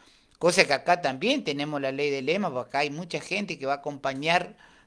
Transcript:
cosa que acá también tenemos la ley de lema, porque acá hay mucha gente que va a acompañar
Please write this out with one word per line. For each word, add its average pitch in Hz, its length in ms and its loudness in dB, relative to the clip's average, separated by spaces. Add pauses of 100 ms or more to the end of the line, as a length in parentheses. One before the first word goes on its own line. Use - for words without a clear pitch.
(380)
cosa 175 260 6
que 143 100 2
acá 175 280 2
también 180 400 0
tenemos 147 380 -4
la 135 100 0
ley 143 200 0
de 139 120 -2
lema, 170 300 0
porque 123 160 -6
acá 139 120 -2
hay 147 100 0
mucha 165 300 -8
gente 180 380 -6
que 135 80 -6
va 139 80 0
a - 20 -2
acompañar 143 800 -2 (300)